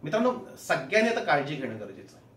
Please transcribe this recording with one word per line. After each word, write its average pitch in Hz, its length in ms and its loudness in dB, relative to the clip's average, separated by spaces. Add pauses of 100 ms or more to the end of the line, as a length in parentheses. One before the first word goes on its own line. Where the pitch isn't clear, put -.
मित्रांनो, 226 300 2 (340)
सगळ्यांनी 185 440 2
आता 233 80 0
काळजी 147 360 2
घेणं 117 240 -6
गरजेचं 101 360 -14
आहे. - 220 -20